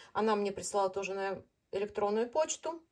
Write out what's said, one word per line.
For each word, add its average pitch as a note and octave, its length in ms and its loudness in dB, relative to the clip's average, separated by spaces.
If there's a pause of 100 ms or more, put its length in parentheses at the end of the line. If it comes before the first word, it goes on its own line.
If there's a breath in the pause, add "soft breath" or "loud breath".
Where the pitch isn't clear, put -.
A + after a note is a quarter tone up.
(120)
Она G#3+ 240 2
мне G3+ 160 2
прислала G3 380 0
тоже F#3+ 240 -4
на G3 280 -4 (300)
электронную G#3 580 0
почту D#4+ 520 -2 (100)